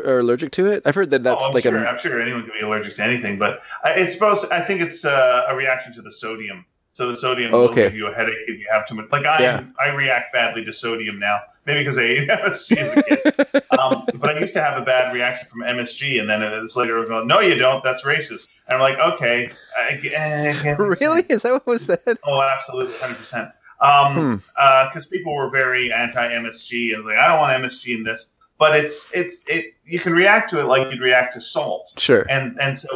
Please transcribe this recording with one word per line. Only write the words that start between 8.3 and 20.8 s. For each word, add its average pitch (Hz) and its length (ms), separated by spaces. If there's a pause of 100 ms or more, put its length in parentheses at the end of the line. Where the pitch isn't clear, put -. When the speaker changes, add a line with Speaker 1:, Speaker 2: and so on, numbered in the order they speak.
Speaker 2:
if 104 120
you 101 120
have 107 160
too 113 80
much. 110 160
Like, 143 140
I, 156 180
Speaker 1:
Yeah. 120 200 (160)
Speaker 2:
I 143 100
react 135 440
badly 117 320
to 104 80
sodium 113 460
now. 101 220 (260)
Maybe 147 180
'cause 127 120
I 120 60
ate 131 260
<laughs> - 0
M 220 160
S - 200
G 226 140
as 587 180
a 294 60
kid. 277 680
Speaker 1:
<laughs> - 80
Speaker 2:
Um, 131 280 (100)
but 147 200
I 151 40
used - 140
to 160 100
have 135 180
a 120 40
bad 127 280
reaction 123 360
from 117 140
M 123 160
S 117 140
G, 135 240
and 104 100
then 107 140
it's 110 360
later 117 200
I 117 40
was 110 80
going, 113 180
"No, 180 140
you 175 140
don't. 131 280
That's 127 200
racist." 143 440 (200)
And 131 80
I'm 127 40
like, 135 180
"Okay." 120 520 (280)
I, 120 120
I 147 80
guess 147 840
Speaker 1:
Really? 285 500